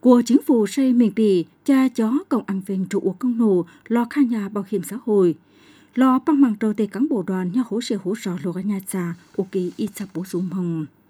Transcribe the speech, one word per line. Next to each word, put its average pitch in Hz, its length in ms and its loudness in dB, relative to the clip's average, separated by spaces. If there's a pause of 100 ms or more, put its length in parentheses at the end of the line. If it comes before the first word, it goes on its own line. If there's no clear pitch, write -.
Của 247 260 6
chính 240 200 4
phủ 226 200 2
xây 262 260 0
mình 240 240 4
bì, 196 280 2 (200)
cha 262 240 4
chó 240 300 -2 (100)
cộng 254 180 0
ăn 190 200 -4
vinh 190 200 -4
trụ 190 320 -2
công 247 200 -2
nổ, 190 280 2 (220)
lo 233 220 0
khai 285 140 2
nhà 226 240 -2
bảo 202 200 -6
hiểm 196 140 -4
xã 196 220 -10
hội, 196 300 4 (600)
lo 254 240 4
băng 285 220 2
bằng 233 200 4
trò 220 120 0
tê 208 140 0
cán 202 220 -2
bộ 240 180 -2
đoàn 185 260 -4
nhà 254 160 0
hỗ 214 140 -4
trợ 233 220 -4
hỗ 185 180 -4
trợ 180 200 -6
lũ 175 100 -4
nhà 190 360 -4
già, 175 260 -6 (220)
ok, 190 140 -4 (260)
ít 208 180 -6
sắp 196 200 -10
bổ 170 100 -8
sung 185 260 -6
hồng. 170 360 -4 (240)